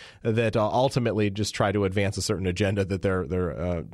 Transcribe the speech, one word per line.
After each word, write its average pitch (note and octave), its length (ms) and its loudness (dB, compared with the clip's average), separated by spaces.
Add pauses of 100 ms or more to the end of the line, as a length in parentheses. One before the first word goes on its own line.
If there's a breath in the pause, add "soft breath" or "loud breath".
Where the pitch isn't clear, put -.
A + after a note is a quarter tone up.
(220 loud breath)
that, A2+ 340 2
uh, G#2+ 120 2
ultimately A2+ 640 2
just G2+ 240 -4
try G#2 160 2
to G2+ 140 2
advance F#2+ 320 0
a F#2+ 60 -4
certain F#2+ 260 -2
agenda F#2+ 360 0
that F#2 160 -4
they're, F#2 260 0
they're, E2 340 -2
uh, F2 220 -2 (120)